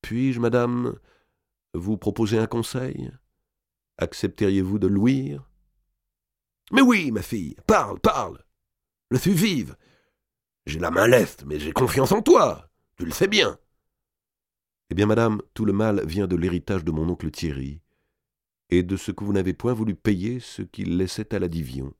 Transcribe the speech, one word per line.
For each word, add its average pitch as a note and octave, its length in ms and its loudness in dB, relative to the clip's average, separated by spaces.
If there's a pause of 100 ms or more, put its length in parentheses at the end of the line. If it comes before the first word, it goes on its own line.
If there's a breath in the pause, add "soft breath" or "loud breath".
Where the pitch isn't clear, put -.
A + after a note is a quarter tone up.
« - 0 -
Puis-je, B2 380 -2
madame, A#2+ 580 0 (760)
vous F#2+ 220 -2
proposer G#2+ 420 0
un A2 80 0
conseil ? C3 640 -6 (880)
Accepteriez-vous G2 800 -2
de F#2+ 80 2
l'ouïr ? » « C3+ 600 0 (1200)
Mais B3+ 100 6
oui, G3+ 300 4
ma G#2 100 -2
fille, F2 340 -8 (120)
parle, A2+ 320 2
parle. C3 440 -2 (680)
Je B2 60 0
suis F3+ 160 2
vive. D#3 440 0 (880)
J'ai D#2 140 -8
la E2+ 120 -4
main G#2+ 160 4
leste, A2+ 380 4
mais D2+ 140 -6
j'ai D#2 120 -6
confiance C3 400 2
en G#3+ 100 2
toi. G3 480 4 (280)
Tu F2 80 -6
le E2 60 -6
sais G3 180 2
bien. » D#3 280 2 (1300)
Eh E2 60 -6
bien, G2+ 100 4
madame, A2 360 2 (120)
tout A2 100 -4
le G#2+ 80 2
mal G#2 340 0
vient F#2 220 -2
de F2+ 80 0
l'héritage F2 480 -2
de E2 80 -2
mon D#2 160 -2
oncle E2+ 240 -4
Thierry, C#2+ 500 -8 (880)
et F2+ 140 4
de F#2+ 140 -4
ce - 140 -8
que - 120 -10
vous G2+ 80 -4
n'avez F#2 220 0
point A#2+ 180 -4
voulu A2 240 -2
payer A2 460 -2
ce - 200 -14
qu'il F#2 360 -6
laissait F#2+ 360 -4
à G2+ 60 -4
la F2+ 80 -2
Divion. C2+ 520 -8